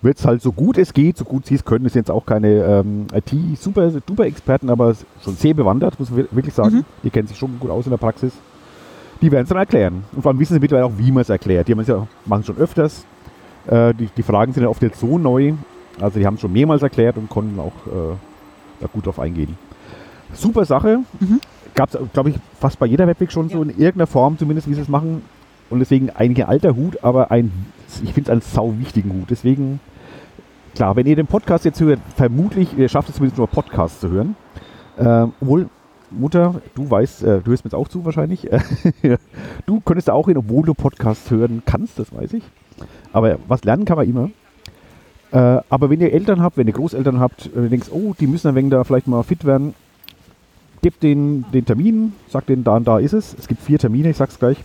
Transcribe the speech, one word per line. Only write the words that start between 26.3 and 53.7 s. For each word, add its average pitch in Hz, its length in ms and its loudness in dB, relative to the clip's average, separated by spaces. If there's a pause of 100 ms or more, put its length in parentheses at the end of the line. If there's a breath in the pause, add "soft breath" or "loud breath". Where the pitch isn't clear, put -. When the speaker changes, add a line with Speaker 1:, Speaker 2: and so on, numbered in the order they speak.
Speaker 1:
ein - 60 -4
alter 143 260 2
Hut, 160 260 -4
aber 123 300 2
ein, 117 180 2 (540)
ich - 100 -6
find's 143 160 -2
einen 117 100 2
sau 113 380 -4
wichtigen 104 340 -4
Hut. 92 160 -8
Deswegen, 135 520 -2 (960 loud breath)
klar, 98 180 0
wenn 127 120 2
ihr 147 100 4
den 156 100 0
Podcast - 380 0
jetzt 160 160 0
hört, 151 180 4 (180)
vermutlich, 165 640 0
ihr 131 100 4
schafft 139 200 -2
es 147 80 -14
zumindest 131 220 -2
nur 120 100 0
Podcast - 520 -4
zu 90 80 -4
hören. 110 280 -2 (640 loud breath)
Ähm, 117 400 4
obwohl, 143 280 0 (440)
Mutter, 175 480 0 (160)
du 139 120 -6
weißt, 113 360 0
äh, 101 160 2
du 107 100 -4
hörst 123 140 0
mir 113 60 -10
jetzt - 40 -10
auch 127 140 -4
zu 175 160 -10
wahrscheinlich. 160 500 -4
<laughs> - 1120 -2
Du 214 140 0
könntest 180 280 -2
da - 40 2
auch 151 160 2
hin, 170 80 4
obwohl 123 280 0
du 160 100 2
Podcasts - 580 -2
hören 113 340 0
kannst, - 320 -4
das - 160 -8
weiß - 200 -8
ich. 233 100 -8 (680 loud breath)
Aber 104 240 2 (120)
was 123 160 -2
lernen 131 200 2
kann 170 120 0
man 139 120 2
immer. 127 220 -2 (1040 loud breath)
Äh, 123 360 4
aber 135 220 2
wenn 160 100 2
ihr 170 120 2
Eltern 185 280 2
habt, 175 160 0
wenn 120 120 2
ihr 110 40 0
Großeltern 131 460 -2
habt, - 380 -2
äh, 120 120 0
denkst, 120 220 -2
oh, 196 280 -4
die 147 100 2
müssen 160 180 0
ein 139 80 2
wenig 135 160 2
da 127 140 4
vielleicht 127 240 0
mal 120 160 0
fit 170 200 -4
werden, 139 300 0 (1080)
gebt - 200 0
den, 143 500 0
den 127 140 0
Termin, 214 480 0 (140)
sagt - 200 -6
denen, 127 160 0
da 110 120 4
und 117 120 2
da 113 100 4
ist 143 140 0
es. 214 260 -4
Es - 80 -20
gibt 117 160 -6
vier 147 160 2